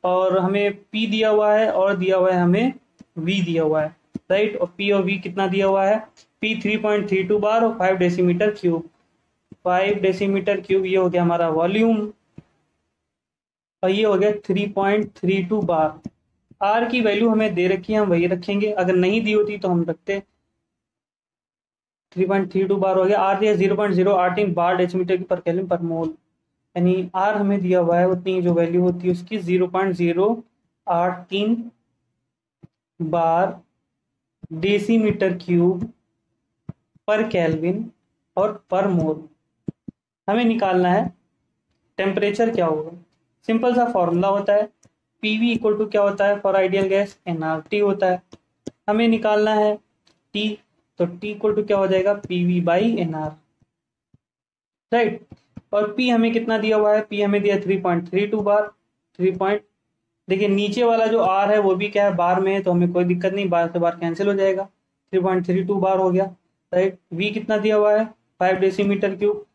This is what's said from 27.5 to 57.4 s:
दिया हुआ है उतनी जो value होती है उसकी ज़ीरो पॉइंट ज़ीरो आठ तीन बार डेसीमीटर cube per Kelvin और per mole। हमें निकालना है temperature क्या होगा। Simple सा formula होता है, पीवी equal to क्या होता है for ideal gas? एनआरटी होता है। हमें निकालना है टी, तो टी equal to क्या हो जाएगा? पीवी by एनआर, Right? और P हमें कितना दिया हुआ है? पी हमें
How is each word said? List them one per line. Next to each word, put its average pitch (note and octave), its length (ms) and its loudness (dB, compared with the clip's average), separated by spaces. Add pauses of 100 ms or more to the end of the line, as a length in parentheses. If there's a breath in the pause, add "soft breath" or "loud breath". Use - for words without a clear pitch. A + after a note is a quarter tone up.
दिया F3+ 180 2
हुआ E3+ 200 2
है F3+ 100 4
उतनी F#3 320 -2
जो F3 120 2
value E3+ 280 2
होती F3+ 260 0
है F#3 60 2
उसकी G#3+ 260 -8
ज़ीरो F3+ 280 0
पॉइंट F#3 280 -2
ज़ीरो F3 320 0 (600)
आठ F3+ 320 0 (100)
तीन G#3 260 -2 (1400)
बार E3 560 0 (1000)
डेसीमीटर G3+ 840 0
cube F3 500 0 (1200)
per G#3+ 120 2 (100)
Kelvin E3+ 540 -2 (540)
और G#3 240 -2 (120)
per F#3+ 180 0
mole। D#3 300 -2 (1080)
हमें A3 180 0
निकालना F#3+ 460 2
है G3+ 160 2 (880)
temperature G#3 580 0
क्या F3+ 100 0
होगा। D#3+ 260 -4 (560)
Simple A#3 280 2
सा A#3+ 160 2
formula F3 380 0
होता G3+ 240 0
है, G#3 160 2 (540)
पीवी A3 340 0
equal G#3+ 220 0
to G#3 120 -2
क्या G#3 100 2
होता G3+ 260 2
है G3+ 140 0
for G3 160 0
ideal F#3+ 340 2
gas? G3+ 260 -2 (100)
एनआरटी D#3+ 540 -4
होता G3 300 0
है। F3+ 100 -2 (680)
हमें A3+ 180 2
निकालना G#3+ 480 0
है G#3 200 2
टी, - 720 -10 (520)
तो F3 80 0
टी G#3 260 -10
equal G#3 220 -2
to G#3 120 -2
क्या G#3 100 2
हो F#3+ 100 2
जाएगा? F#3+ 260 2 (100)
पीवी F3+ 400 0
by E3+ 180 2 (180)
एनआर, D#3 360 -6 (1600)
Right? A#3 300 0 (520)
और G#3 200 0
P B3+ 160 0
हमें A3+ 240 4
कितना A3+ 240 -2
दिया G#3+ 200 0
हुआ G#3 160 4
है? G#3+ 80 2
पी G#3 200 -6
हमें G3+ 200 2